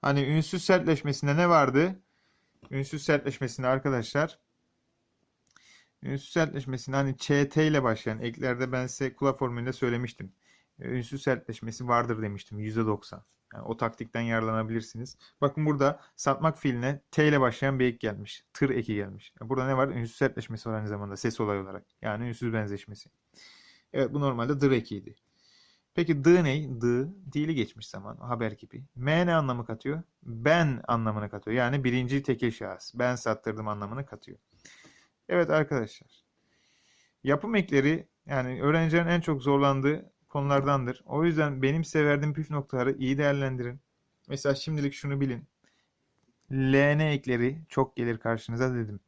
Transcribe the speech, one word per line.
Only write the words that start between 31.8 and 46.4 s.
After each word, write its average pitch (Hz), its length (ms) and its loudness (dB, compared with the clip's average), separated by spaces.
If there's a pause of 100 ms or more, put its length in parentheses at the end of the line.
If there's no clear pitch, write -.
birinci 127 380 0
tekil 123 280 0
şahıs. 95 440 -10
Ben 123 220 0
sattırdım 110 520 -4
anlamını 107 380 -8
katıyor. - 320 -20 (880)
Evet 175 220 2
arkadaşlar. 147 720 -2 (1000)
Yapım 147 300 0
ekleri 151 540 2 (180)
yani 127 360 -4
öğrencilerin 165 440 2
en 170 140 2
çok 147 220 -2
zorlandığı 139 720 2 (160)
konulardandır. 139 800 0
O 143 180 0
yüzden 151 380 2
benim 147 220 2
size 156 200 2
verdiğim 147 300 2
püf 151 160 -4
noktaları 139 420 0
iyi 135 260 0
değerlendirin. 135 600 0 (480)
Mesela 139 260 0
şimdilik 143 400 -2
şunu 139 260 -4
bilin. 131 240 -2 (1080)